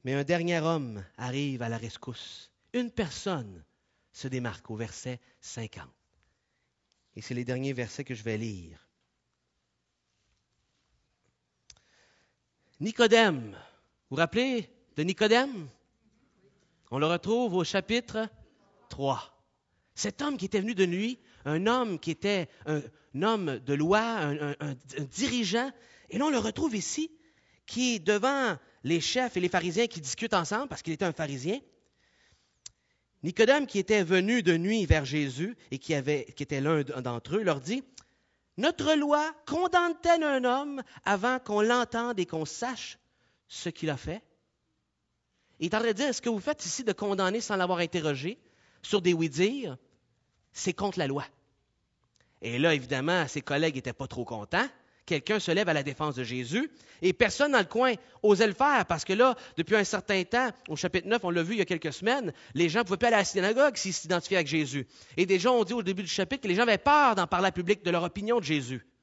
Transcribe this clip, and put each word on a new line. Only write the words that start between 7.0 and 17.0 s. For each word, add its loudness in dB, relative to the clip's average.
Et -14
c'est -8
les -6
derniers -4
versets -8
que -10
je -16
vais -4
lire. -10
Nicodème. 4
Vous -16
vous -
rappelez 0
de 0
Nicodème ? 2
On -4
le 2